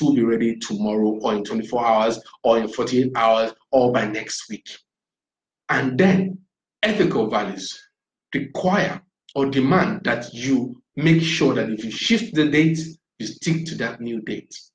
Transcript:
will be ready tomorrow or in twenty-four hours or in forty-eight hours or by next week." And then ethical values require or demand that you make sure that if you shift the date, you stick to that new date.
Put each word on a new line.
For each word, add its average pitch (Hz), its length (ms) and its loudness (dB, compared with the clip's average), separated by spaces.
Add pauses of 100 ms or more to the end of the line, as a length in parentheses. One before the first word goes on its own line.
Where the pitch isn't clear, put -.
will 143 140 0
be 117 80 4
ready 113 320 0
tomorrow 107 680 -2
or 110 140 0
in 101 80 -4
twenty-four 113 420 -4
hours 113 340 2 (240)
or 117 140 4
in 110 120 -2
forty-eight 127 460 0
hours 113 360 2 (200)
or 123 200 4
by 113 160 0
next 107 420 -10
week." - 280 -14 (920)
And 131 280 0
then 190 420 4 (420)
ethical 190 480 2
values 104 500 -6 (540)
require - 680 -2 (340)
or 139 120 2
demand 135 580 2
that 117 280 -4
you 123 480 -2 (160)
make 160 240 4
sure 135 320 0
that 110 160 -2
if 110 140 -6
you 110 80 -8
shift - 420 0
the 151 140 2
date, 160 320 2 (400)
you - 80 -8
stick 160 380 -4
to - 100 -10
that 117 240 -6
new 117 220 -8
date. - 360 -10 (180)